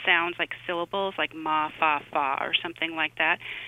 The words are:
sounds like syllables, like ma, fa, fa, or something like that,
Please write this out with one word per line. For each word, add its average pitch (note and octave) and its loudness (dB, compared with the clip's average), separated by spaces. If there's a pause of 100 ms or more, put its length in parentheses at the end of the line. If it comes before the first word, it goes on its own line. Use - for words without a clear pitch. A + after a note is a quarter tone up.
sounds F3 4
like D#3+ -2 (120)
syllables, G3 -2
like D#3 -2
ma, D#3 0
fa, D3+ 2 (100)
fa, C#3 0
or - -2
something E3+ -4
like D#3 0
that, E3 4 (300)